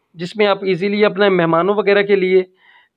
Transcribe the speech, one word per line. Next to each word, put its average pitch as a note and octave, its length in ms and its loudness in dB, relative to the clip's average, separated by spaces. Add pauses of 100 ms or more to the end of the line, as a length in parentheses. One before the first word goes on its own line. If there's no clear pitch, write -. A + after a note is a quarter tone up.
(160)
जिसमें F3+ 300 -4
आप G3 200 0
ईजीली G3+ 380 -2
अपने G3+ 260 0
मेहमानों F3 460 0
वगैरह G3+ 280 0
के G3+ 120 0
लिए, F#3 260 2 (560)